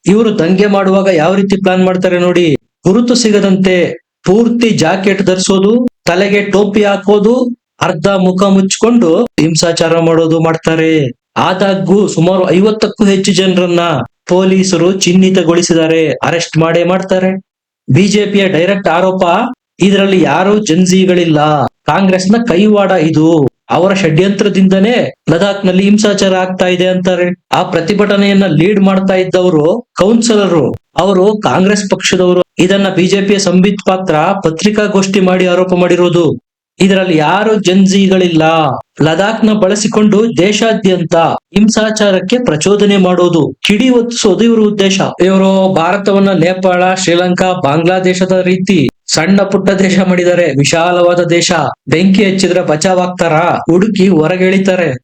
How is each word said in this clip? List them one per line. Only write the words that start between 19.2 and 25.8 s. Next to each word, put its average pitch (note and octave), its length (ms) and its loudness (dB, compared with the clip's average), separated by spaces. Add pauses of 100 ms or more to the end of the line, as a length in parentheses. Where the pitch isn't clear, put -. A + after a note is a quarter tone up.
"ಇದರಲ್ಲಿ G3 440 2
ಯಾರು F#3 420 0
ಜೆನ್ಸಿಗಳಿಲ್ಲ, E3+ 1000 0
ಕಾಂಗ್ರೆಸ್ನ F#3 680 -2 (120)
ಕೈವಾಡ G3+ 440 2
ಇದು, D#3+ 560 2 (220)
ಅವರ F#3 240 0
ಷಡ್ಯಂತ್ರದಿಂದನೇ F#3+ 1200 0 (160)
ಲದಾಖ್ನಲ್ಲಿ G3 540 0